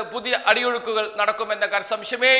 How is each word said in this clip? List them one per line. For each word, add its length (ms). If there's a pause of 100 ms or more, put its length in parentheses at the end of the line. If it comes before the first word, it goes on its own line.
(140)
പുതിയ 200 (180)
അടിയൊഴുക്കുകൾ 540 (140)
നടക്കുമെന്ന 540
കാര്യം 200
സംശയമേ 460